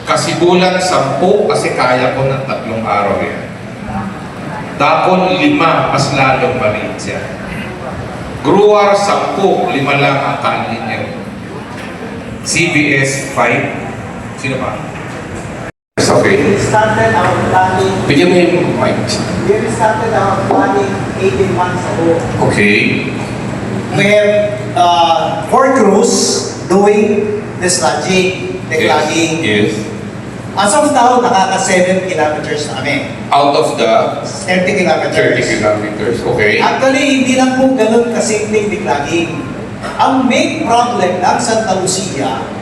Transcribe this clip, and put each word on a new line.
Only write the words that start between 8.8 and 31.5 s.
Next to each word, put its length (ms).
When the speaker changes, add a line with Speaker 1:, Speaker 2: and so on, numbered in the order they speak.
Speaker 1:
sampu, 760
lima 240
lang 220
ang 220
kali 360
niya. 260
C 320
B 240
S, 320
five. 480
Sino 240
pa? 160
It's 140
okay. 260
Speaker 2:
We 240
started 560
our 160
planning. 480
Speaker 1:
Bigyan 180
mo 80
yung 400
mic. 220
Speaker 2:
We 240
started 400
our 240
planning 400
eighteen 340
months 240
ago. 220
Speaker 1:
Okay. 560
Speaker 2:
We 160
have, 480
uh, 800
four 240
crews 340
doing 720
the 80
sludging, 880
the 160
Speaker 1:
Yes. 60
Speaker 2:
clogging. 500
Speaker 1:
Yes. 320
Speaker 2:
As 160
of 240
now, 240
nakaka 400